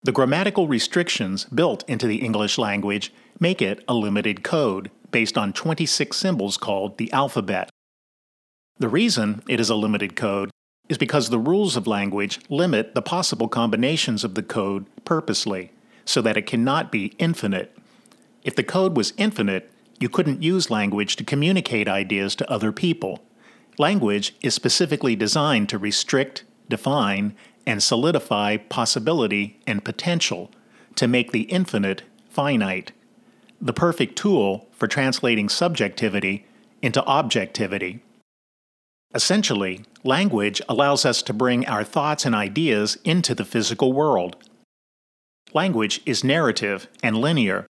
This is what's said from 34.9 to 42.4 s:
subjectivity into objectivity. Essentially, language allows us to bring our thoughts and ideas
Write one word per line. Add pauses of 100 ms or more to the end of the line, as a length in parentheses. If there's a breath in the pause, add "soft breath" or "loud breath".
subjectivity (360 soft breath)
into
objectivity. (1160)
Essentially, (180)
language
allows
us
to
bring
our
thoughts
and
ideas